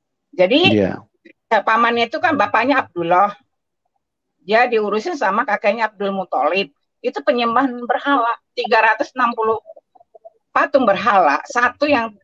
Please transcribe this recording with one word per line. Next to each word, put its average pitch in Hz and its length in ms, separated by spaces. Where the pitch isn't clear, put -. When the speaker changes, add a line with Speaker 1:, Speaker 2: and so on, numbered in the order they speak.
Speaker 1:
Jadi, 196 280
Speaker 2:
Iya. 95 240
Speaker 1:
eh, 214 140
pamannya 233 440
itu 302 120
kan 320 160
bapaknya 220 480
Abdullah. 180 500
Dia 214 240
diurusin 220 480
sama 208 260
kakeknya 214 460
Abdul 196 240
Muthalib. 185 560
Itu 254 180
penyembahan 240 540
berhala, 247 540
tiga 233 280
ratus 220 300
enam 240 220
puluh 220 240
patung 269 340
berhala. 185 580
Satu 254 460
yang 226 240